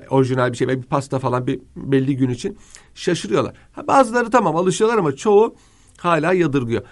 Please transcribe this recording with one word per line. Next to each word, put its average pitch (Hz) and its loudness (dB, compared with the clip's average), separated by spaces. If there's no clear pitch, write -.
orijinal 127 2
bir 120 -8
şey 127 0
ve 131 -2
bir 120 -16
pasta 135 -4
falan 127 -2
bir 131 -4
belli 135 0
gün 127 0
için 196 -6
şaşırıyorlar. 175 -2
Ha, - -14
bazıları 240 0
tamam 202 2
alışıyorlar 214 0
ama 147 0
çoğu 214 2
hala 170 0
yadırgıyor. 139 0